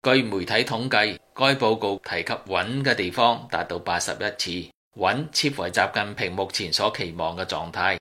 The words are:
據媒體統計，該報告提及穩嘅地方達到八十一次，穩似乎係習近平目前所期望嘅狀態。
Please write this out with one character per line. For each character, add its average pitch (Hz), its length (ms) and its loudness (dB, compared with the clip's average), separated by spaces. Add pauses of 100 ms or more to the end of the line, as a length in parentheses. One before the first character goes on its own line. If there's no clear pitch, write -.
據 131 200 6
媒 98 220 -2
體 110 100 -2 (100)
統 120 240 -2
計， 107 300 2 (160)
該 139 200 4
報 113 220 4
告 101 280 -2
提 85 180 -4
及 120 100 -4
穩 101 500 -2
嘅 131 120 2
地 95 160 -2
方 117 400 2
達 85 140 0
到 87 140 -6
八 87 200 -2
十 - 140 -2
一 - 40 -4 (200)
次， 87 340 -6 (280)
穩 110 340 2
似 - 180 2
乎 101 120 -6
係 90 80 -2
習 95 240 2
近 104 200 -2
平 92 180 -4
目 98 200 -2
前 87 180 -4
所 104 240 0
期 90 180 -6
望 85 240 -2
嘅 92 100 -4
狀 82 260 -6
態。 90 280 0